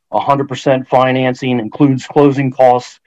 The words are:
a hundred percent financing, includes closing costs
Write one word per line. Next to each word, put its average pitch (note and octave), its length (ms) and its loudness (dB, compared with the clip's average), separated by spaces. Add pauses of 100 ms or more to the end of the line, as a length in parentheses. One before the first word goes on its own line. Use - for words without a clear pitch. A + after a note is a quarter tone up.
(140)
a G#2+ 60 0
hundred C#3 300 -2
percent C3 380 -2
financing, B2+ 720 0
includes B2+ 460 -2
closing C#3+ 460 0
costs B2 560 0